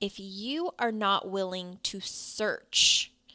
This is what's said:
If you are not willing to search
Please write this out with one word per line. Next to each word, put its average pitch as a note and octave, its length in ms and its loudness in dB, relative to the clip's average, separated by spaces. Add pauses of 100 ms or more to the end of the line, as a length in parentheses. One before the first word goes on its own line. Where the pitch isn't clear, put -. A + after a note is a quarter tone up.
If G3+ 160 -2
you G#3+ 640 -6
are A#3 140 2
not G3+ 360 0
willing F#3 540 -4
to - 180 -4
search - 1120 2 (220)